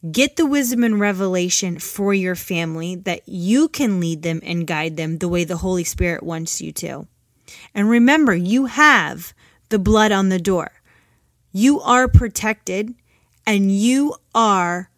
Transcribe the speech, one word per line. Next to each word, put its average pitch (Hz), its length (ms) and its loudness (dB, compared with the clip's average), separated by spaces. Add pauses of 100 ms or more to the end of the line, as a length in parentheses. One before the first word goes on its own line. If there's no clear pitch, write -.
(100)
Get 262 260 0
the 330 80 2
wisdom 262 400 0
and 214 160 0
revelation 185 760 -2
for 202 340 -4
your 185 220 -2
family 170 640 -6
that 180 300 -8
you 214 420 0
can 208 320 -2
lead 165 220 -4
them 165 200 -4
and 170 240 -6
guide 156 300 -4
them 160 220 -6
the 175 100 -4
way 175 160 0
the 165 140 -6
Holy 180 260 -2
Spirit - 380 -4
wants 160 380 -8
you 156 120 -12
to. 151 340 -12 (680)
And 208 140 0
remember, 240 460 4
you 202 320 0
have 233 680 2 (380)
the 220 80 0
blood 214 340 2
on 190 160 2
the 185 120 0
door. 175 320 -2 (760)
You 247 300 2
are 247 280 2
protected, 214 840 2 (520)
and 196 240 2
you 254 440 2 (200)
are 185 640 2